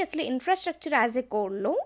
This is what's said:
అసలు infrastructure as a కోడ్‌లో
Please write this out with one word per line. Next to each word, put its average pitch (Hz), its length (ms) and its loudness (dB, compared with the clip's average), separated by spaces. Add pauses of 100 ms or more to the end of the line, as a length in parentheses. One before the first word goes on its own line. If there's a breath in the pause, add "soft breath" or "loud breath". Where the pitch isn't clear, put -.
అసలు 311 160 -4 (100)
infrastructure 330 600 0 (100)
as 226 100 -2 (100)
a - 20 -20 (100)
కోడ్‌లో 202 380 0 (100)